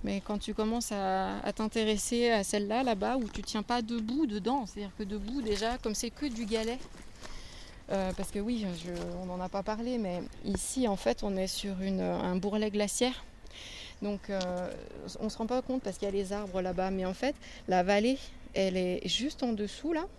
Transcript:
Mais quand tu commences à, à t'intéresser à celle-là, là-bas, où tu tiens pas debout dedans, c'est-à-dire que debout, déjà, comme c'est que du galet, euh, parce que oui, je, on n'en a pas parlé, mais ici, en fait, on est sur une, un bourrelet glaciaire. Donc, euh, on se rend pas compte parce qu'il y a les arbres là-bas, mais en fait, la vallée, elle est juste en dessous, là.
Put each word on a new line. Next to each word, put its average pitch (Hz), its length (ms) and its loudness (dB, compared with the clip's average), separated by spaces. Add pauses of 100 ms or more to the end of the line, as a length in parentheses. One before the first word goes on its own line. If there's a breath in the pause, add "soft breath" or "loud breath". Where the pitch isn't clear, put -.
Mais 196 160 0
quand 208 160 -4
tu 208 160 -4
commences 220 400 0
à, 190 460 0
à 202 160 -2
t'intéresser 220 760 2
à 208 140 6
celle-là, 208 380 2
là-bas, 226 340 2
où 240 140 2
tu - 100 -6
tiens 214 220 -2
pas 247 180 2
debout 233 460 2
dedans, 214 400 0
c'est-à-dire 202 320 -8
que 220 60 -4
debout, 214 360 -2
déjà, 220 380 2
comme 220 160 -2
c'est 233 160 -2
que 294 160 -4
du 233 180 -2
galet, 220 340 0 (1120 loud breath)
euh, 190 260 2
parce 185 140 -4
que 208 80 -2
oui, 214 280 0 (180)
je, 180 60 -4 (320)
on 185 40 -6
n'en 180 140 -4
a 180 80 -2
pas 196 140 -2
parlé, 226 340 0
mais 180 260 0 (220)
ici, 220 440 2
en 196 80 4
fait, - 260 2
on 202 160 0
est 190 80 2
sur 190 340 -4
une, 190 220 2
un 180 340 2
bourrelet 208 340 2
glaciaire. 208 540 2 (760 loud breath)
Donc, 202 260 -4
euh, 180 420 -2 (500)
on 214 100 -2
se - 80 -10
rend 226 80 -2
pas 254 160 2
compte 262 200 0
parce 190 140 -4
qu'il 208 100 -2
y 202 40 2
a - 20 -2
les 196 220 0
arbres 190 260 -2
là-bas, 185 300 0
mais 190 160 0
en 185 80 -2
fait, 277 200 0 (320 loud breath)
la 185 160 6
vallée, 208 360 6 (340 loud breath)
elle 190 240 4
est 180 320 2
juste 269 340 0
en 240 120 2
dessous, 208 400 -2
là. 320 100 2 (140)